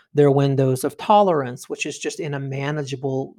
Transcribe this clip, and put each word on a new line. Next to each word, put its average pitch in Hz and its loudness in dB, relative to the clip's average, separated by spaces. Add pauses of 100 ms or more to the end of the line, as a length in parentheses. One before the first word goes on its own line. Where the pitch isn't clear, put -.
(140)
their 143 6
windows 135 2
of 143 -4
tolerance, 165 2
which - -8
is - -10
just 147 -8
in 147 -6
a 139 -6
manageable 135 -6